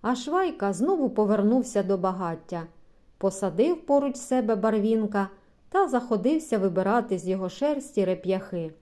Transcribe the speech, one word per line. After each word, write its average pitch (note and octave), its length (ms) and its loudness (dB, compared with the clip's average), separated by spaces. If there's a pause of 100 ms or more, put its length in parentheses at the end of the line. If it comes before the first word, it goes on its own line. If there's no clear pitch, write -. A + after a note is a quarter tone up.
А A#3 140 0
Швайка D4 580 -2
знову C4+ 380 2
повернувся G#3+ 720 2
до F#3+ 160 0
багаття, F3+ 640 -4 (560)
посадив G3 680 0
поруч C#4+ 300 2
себе A3+ 400 0
Барвінка G#3 720 0 (400)
та F#4 200 2
заходився A#3+ 720 0
вибирати G3 600 0
з F3 100 -6
його F#3 200 -2
шерсті C#4 560 -2
реп'яхи. F3+ 760 -4